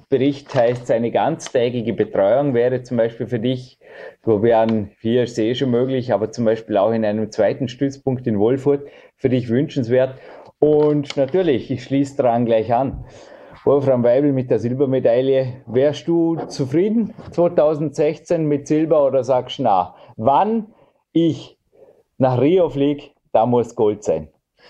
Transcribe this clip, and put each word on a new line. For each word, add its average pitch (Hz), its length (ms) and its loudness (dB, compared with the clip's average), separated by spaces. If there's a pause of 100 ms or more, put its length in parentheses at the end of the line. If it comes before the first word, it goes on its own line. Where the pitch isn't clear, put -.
Bericht 135 440 0
heißt's, 123 380 0
eine 117 220 0
ganztägige 120 800 -2
Betreuung 110 640 2
wäre 123 280 0
zum 123 140 -6
Beispiel 113 320 -2
für 120 100 -4
dich, 127 400 -6 (460)
wo 107 180 2
wir 117 160 4
an, 110 320 0 (100)
hier 120 220 0
ist - 160 -6
eh 113 160 0
schon 131 160 -2
möglich, 123 420 -2
aber 104 200 0
zum 117 120 -4
Beispiel 110 320 0
auch 101 140 2
in 113 140 0
einem 107 260 -2
zweiten 120 380 -2
Stützpunkt 135 580 -4
in 101 140 0
Wolfurt 135 400 2 (360)
für - 120 -2
dich 120 200 -2
wünschenswert. 127 680 0 (420)
Und 151 580 2
natürlich, 143 540 0
ich 123 140 -6
schließe 135 320 -2
dran 120 300 2
gleich 113 280 2
an. 123 300 -2 (600)
Wolfram 131 380 2
Weibel 139 300 4
mit 127 180 -2
der 117 80 2
Silbermedaille. 127 1080 0
Wärst 135 420 0
du 165 260 0 (140)
zufrieden 185 680 -2 (160)
zweitausendsechzehn 160 1160 -2
mit 143 200 -2
Silber 156 400 2
oder 131 160 0
sagst, 127 380 -2
na, 95 340 0 (220)
wann 196 500 0 (460)
ich 160 460 -2 (600)
nach 127 220 2
Rio 165 300 2
flieg, 143 440 -4 (180)
da 113 140 2
muss 120 300 0
Gold 104 260 0
sein? 80 280 -4 (400)